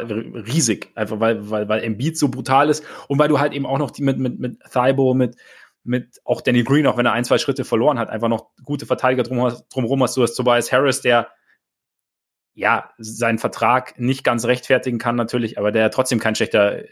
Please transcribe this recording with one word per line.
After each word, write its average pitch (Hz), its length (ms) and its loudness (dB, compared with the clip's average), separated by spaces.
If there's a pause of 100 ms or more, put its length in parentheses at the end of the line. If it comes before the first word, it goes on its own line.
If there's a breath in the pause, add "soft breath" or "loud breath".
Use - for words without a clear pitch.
riesig, 117 880 -2
einfach 107 240 -4
weil, 107 300 0
weil, 107 180 -2
weil 110 160 0
Embiid 117 340 -4
so 143 120 0
brutal 135 400 2
ist 151 160 -2 (220 loud breath)
und 139 120 -2
weil 151 100 4
du 147 100 4
halt 147 140 0
eben 139 120 -4
auch 135 120 -2
noch 135 140 -4
die 143 120 -8
mit, 135 160 0
mit, 127 200 -4
mit 127 200 -8 (120)
Thibault, 131 460 2
mit 127 180 0 (520 loud breath)
mit 123 380 -4
auch - 160 -2
Danny 123 220 4
Green, 143 240 2
auch 110 100 0
wenn 120 80 2
er 113 80 2
ein, 120 120 -2
zwei 123 120 2
Schritte 131 280 -2
verloren 123 340 2
hat, 113 100 -4
einfach 113 180 -4
noch 113 220 -2 (140)
gute 147 220 -8
Verteidiger 127 380 0
drum, 123 280 0 (200)
drumherum 131 320 0
hast. 117 140 -2
Du 127 60 4
hast 110 120 0
Tobias 120 360 2
Harris, 135 300 2
der, 120 280 2 (1200 soft breath)
ja, 107 440 0
seinen 113 400 -2
Vertrag 120 640 -2
nicht 131 240 -2
ganz 117 220 0
rechtfertigen 123 520 0
kann 120 180 -2
natürlich, 117 440 -2
aber 104 120 0
der 110 200 2
trotzdem 127 280 0
kein 113 140 0
schlechter, 107 580 0